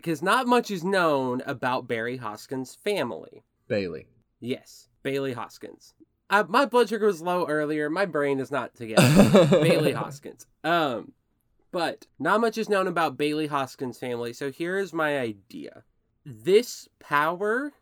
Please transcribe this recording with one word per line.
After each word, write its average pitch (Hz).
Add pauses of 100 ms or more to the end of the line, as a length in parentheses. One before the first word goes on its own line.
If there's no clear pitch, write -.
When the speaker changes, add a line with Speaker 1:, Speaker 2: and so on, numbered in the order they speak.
Speaker 1:
'cause 156
not 233
much 240
is 175
known 147
about 127
Barry 120
Hoskins' 123
family. 123 (240)
Speaker 2:
Bailey. 92 (320)
Speaker 1:
Yes, - (140)
Bailey 135
Hoskins. - (340)
Uh, 202
my 240
blood 233
sugar 214
was 170
low 175
earlier. 151
My 185
brain 143
is 127
not 131
together. 143
Speaker 2:
<laughs> 139
Speaker 1:
Bailey -
Hoskins. - (160)
Um, 151 (600)
but 160 (120)
not 185
much 226
is 220
known 190
about 165
Bailey 151
Hoskins' 135
family, 120
so 139
here 170
is 190
my 151
idea. 101 (400)
This 151 (120)
power 190